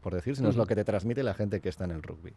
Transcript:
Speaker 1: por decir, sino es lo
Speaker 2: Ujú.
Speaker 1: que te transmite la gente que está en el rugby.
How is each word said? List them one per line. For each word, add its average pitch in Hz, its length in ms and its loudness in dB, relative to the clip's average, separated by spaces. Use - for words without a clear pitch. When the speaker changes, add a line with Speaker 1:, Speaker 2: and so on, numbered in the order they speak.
Speaker 1:
por 90 120 -4
decir, 120 220 -2
sino 127 120 2
es 101 60 4
lo 113 80 4
Speaker 2:
Ujú. 101 60 2
Speaker 1:
que 113 80 4
te 104 80 2
transmite 110 400 0
la 104 100 0
gente 104 260 0
que - 80 -2
está 92 160 -6
en 90 60 -2
el 80 140 -6
rugby. 80 320 -12